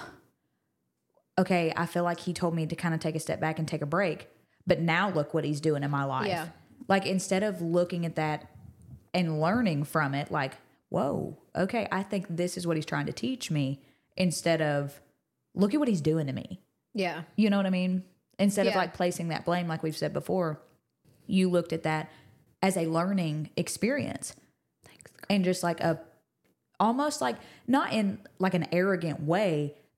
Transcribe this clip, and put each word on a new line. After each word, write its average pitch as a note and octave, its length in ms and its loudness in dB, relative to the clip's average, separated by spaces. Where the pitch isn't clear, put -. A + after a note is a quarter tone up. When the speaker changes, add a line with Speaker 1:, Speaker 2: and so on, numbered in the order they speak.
Speaker 1:
okay, F3+ 380 2
I E3+ 100 0
feel F3 180 -2
like E3+ 160 -2
he F3 120 -4
told E3 220 -2
me D#3+ 120 0
to D3+ 100 -4
kinda E3 220 0
take D#3 180 -2
a D#3 40 -4
step - 200 -4
back D#3 180 -2
and D#3 100 -2
take D3+ 140 -4
a D3 40 -4
break, D#3+ 420 -2
but E3+ 140 2
now E3+ 300 4
look D#3 240 0
what E3 100 0
he's C#3+ 160 -2
doing D3+ 220 2
in C#3+ 80 -2
my C#3 140 0
life. C3 220 -2
Speaker 2:
Yeah. E3 220 -4
Speaker 1:
Like, G3 180 2
instead F#3+ 360 0
of G3+ 200 -2
looking F3 440 0
at D#3+ 100 -6
that D3+ 340 -2
and D3+ 280 2
learning E3+ 440 2
from C#3+ 300 0
it, D3 160 -2
like, C#3 240 -2
"Whoa, - 480 -2
okay, G3 340 0
I F#3+ 120 -2
think F#3+ 260 -4
this F3 280 -2
is F3+ 100 -4
what E3 100 2
he's D#3 100 -2
trying D3 200 -2
to D3+ 60 -4
teach B3+ 380 -6
me," C#3 320 0
instead E3 460 2
of, C#3+ 380 -2
"Look G3+ 200 2
at D4+ 60 4
what C#4+ 80 2
he's G3 120 2
doing D#3 260 2
to C3+ 60 -4
me." - 280 -8
Speaker 2:
Yeah. E3+ 280 -2
Speaker 1:
You G#3 140 6
know G3+ 60 4
what G3 100 2
I F#3 40 2
mean? F#3 340 0
Instead G#3 280 4
of, A3+ 80 2
Speaker 2:
Yeah. G3 40 2
Speaker 1:
like, F3+ 160 0
placing F3 340 0
that D3+ 160 -4
blame, F3 220 0
like D#3+ 160 -4
we've D#3 140 -2
said D3+ 160 -2
before, D#3+ 480 -2
you F#3 220 4
looked F3 240 0
at D#3+ 120 -4
that D#3 260 -2
as F#3+ 140 2
a E3 100 0
learning E3 720 0
experience. - 760 -2
Speaker 2:
Thanks, - 260 -20
girl. - 200 -20
Speaker 1:
And G3 140 4
just, F3+ 180 0
like, E3+ 180 0
a, D#3+ 200 0
almost, C4 420 0
like, B3 160 -2
not C#4 260 2
in, G#3 260 2
like, F#3 160 4
an E3+ 180 2
arrogant E3+ 500 2
way, D#3 520 2